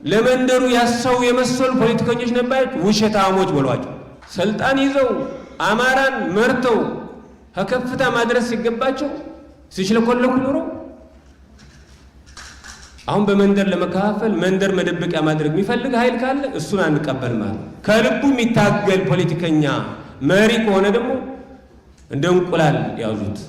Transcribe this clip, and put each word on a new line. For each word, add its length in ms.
ለመንደሩ 640
ያሰው 540
የመሰሉ 520
ፖለቲከኞች 560
ነባዮች 480
ውሸታሞች 720
በሏቸው። 400
ስልጣን 480
ይዘው 300
አማራን 560
መርተው 460
ከከፍታ 500
ማድረስ 360
ሲገባቸው 600
ሲሽለኮለኩ 680
ኑሮ 200
አሁን 180
በመንደር 440
ለመከፋፈል 680
መንደር 380
መደበቂያ 480
ማድረግ 300
የሚፈልግ 420
ኃይል 240
ካለ 260
እሱን 260
አንቀበልም 600
አለ። 160
ከልቡ 440
የሚታገል 800
ፖለቲከኛ 600
መሪ 380
ከሆነ 320
ደግሞ 200
እንደ 180
እንቁላል 480
ያዙት። 400